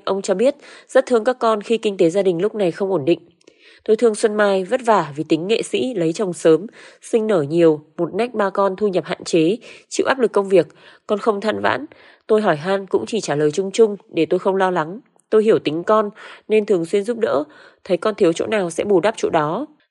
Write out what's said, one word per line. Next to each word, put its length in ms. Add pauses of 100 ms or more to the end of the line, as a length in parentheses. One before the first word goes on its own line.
ông 180
cho 120
biết 200 (340)
rất 180
thương 180
các 140
con 220
khi 180
kinh 180
tế 140
gia 120
đình 200
lúc 120
này 160
không 220
ổn 120
định. 160 (640)
"Tôi 120
thương 180
Xuân 200
Mai, 300
vất 220
vả 300
vì 120
tính 180
nghệ 160
sĩ, 320
lấy 180
chồng 200
sớm, 340 (360)
sinh 240
nở 160
nhiều, 380 (160)
một 180
nách 200
ba 160
con, 260
thu 120
nhập 160
hạn 200
chế, 320 (320)
chịu 180
áp 120
lực 140
công 160
việc. 180 (400)
Con 120
không 220
than 200
vãn. 260 (400)
Tôi 140
hỏi 160
han 300
cũng 200
chỉ 140
trả 140
lời 160
chung 200
chung 260 (120)
để 180
tôi 120
không 180
lo 140
lắng. 300 (300)
Tôi 140
hiểu 140
tính 260
con 260 (380)
nên 180
thường 180
xuyên 200
giúp 140
đỡ, 260 (400)
thấy 120
con 180
thiếu 180
chỗ 140
nào 240
sẽ 140
bù 160
đắp 160
chỗ 140
đó." 360 (240)